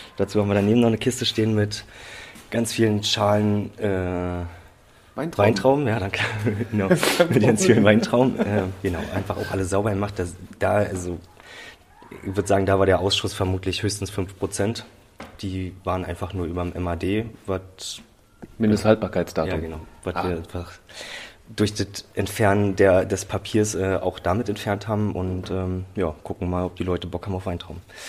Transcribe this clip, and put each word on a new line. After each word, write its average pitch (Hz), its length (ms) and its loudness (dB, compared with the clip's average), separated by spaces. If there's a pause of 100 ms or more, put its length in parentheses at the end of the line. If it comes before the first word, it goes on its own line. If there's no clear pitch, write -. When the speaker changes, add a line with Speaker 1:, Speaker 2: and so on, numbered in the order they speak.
(180)
Speaker 1:
Dazu 104 220 0
haben 101 60 0
wir 101 80 0
daneben 101 240 4
noch 120 100 6
eine 110 100 2
Kiste 120 280 -2
stehen 110 300 0
mit 104 280 -2 (680)
ganz 113 200 -2
vielen 107 300 2
Schalen, 104 800 2
äh, 90 640 -2 (720)
Speaker 2:
Weintrauben. 131 320 0
Speaker 1:
Weintrauben, 135 400 4
ja, 107 100 2
danke. 95 220 -2 (260)
<laughs> 101 240 -2
Genau. 101 180 2 (220)
Speaker 2:
<laughs> - 200 4
Speaker 1:
Mit 110 120 6
ganz 113 220 4
vielen 120 200 8
Weintrauben. 117 540 4
Äh, 101 260 0 (180)
genau, 87 160 0 (160)
einfach 101 240 -4
auch 101 120 -6
alle 95 140 -2
sauber 98 240 0
gemacht. 101 300 -2
Das, 87 160 -4 (240)
da, 95 160 2
also, 90 440 0 (1040)
ich 95 140 -4
würd 98 100 0
sagen, 98 200 4
da 98 120 4
war 95 60 6
der 92 160 6
Ausschuss 98 320 0
vermutlich 92 500 -2
höchstens 98 280 -4
fünf 98 280 -6
Prozent. 101 460 -4 (560)
Die 92 320 -6 (120)
waren 92 200 -2
einfach 87 300 -8
nur 90 100 -4
überm 87 300 -4
M 90 120 -4
A 85 100 -2
D, 101 280 -2 (220)
was - 560 -8 (560)
Speaker 2:
Mindesthaltbarkeitsdatum. 95 960 2
Speaker 1:
Ja, - 20 -2
genau. 80 240 -6 (240)
Was 87 120 -4
Speaker 2:
Ah. 87 120 -2
Speaker 1:
wir 90 80 -2
einfach 85 360 -10 (760)
durch 107 240 0
das 104 140 -4 (260)
Entfernen 101 640 2
der, 95 300 6
des 95 180 -4
Papiers, 104 500 -2
äh, 95 280 0
auch 90 160 -2
damit 101 320 -2
entfernt 101 360 -4
haben 107 280 0
und, 92 360 -4
ähm, 92 440 -4
ja, 85 200 -2 (100)
gucken - 260 -4
mal, 90 160 0
ob 87 100 -8
die 87 80 -4
Leute 90 220 -2
Bock 85 180 -8
haben 101 100 -4
auf 92 120 -6
Weintrauben. 87 340 -8 (280)